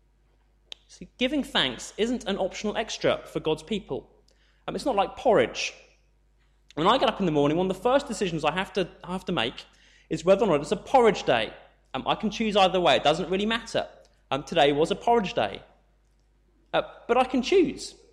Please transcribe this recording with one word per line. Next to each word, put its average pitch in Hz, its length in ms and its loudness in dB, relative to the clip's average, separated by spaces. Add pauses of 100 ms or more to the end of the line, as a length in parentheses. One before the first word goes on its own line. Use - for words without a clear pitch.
(880)
See, - 300 -20
giving 254 260 -2
thanks 135 540 -2
isn't 233 280 -2
an 196 120 -4
optional 190 400 -4
extra - 480 -2
for - 160 -8
God's 156 220 -4
people. - 480 -8 (580)
Um, 170 80 -6
it's - 80 -8
not 254 120 0
like 277 200 0
porridge. - 560 2 (1040)
When 151 120 0
I 233 120 4
get 277 100 2
up - 100 -4
in 196 80 0
the 160 60 0
morning, 147 260 2
one 185 100 0
of 185 80 -4
the 185 60 -18
first 254 240 0
decisions 170 380 -4
I 147 80 0
have 190 220 -6
to, 185 140 -2 (140)
I 165 80 -12
have 190 140 -8
to 190 80 -4
make 127 320 -4 (440)
is 160 160 -6
whether 190 200 4
or 214 40 2
not 151 120 4
it's 147 100 -6
a 208 60 -2
porridge 233 480 2
day. 117 280 0 (420)
Um, 135 120 -6
I 143 80 2
can 208 160 -4
choose 214 260 -2
either 190 240 4
way. 160 140 4
It 113 80 2
doesn't 156 260 2
really 190 160 -2
matter. 226 440 -4 (420)
Um, 139 140 -4
today 147 280 4
was 160 200 0
a - 20 -4
porridge 233 400 0
day. 101 280 -2 (1080)
Uh, 156 100 0 (260)
but 233 80 2
I 254 80 4
can 254 180 -2
choose. - 540 0 (160)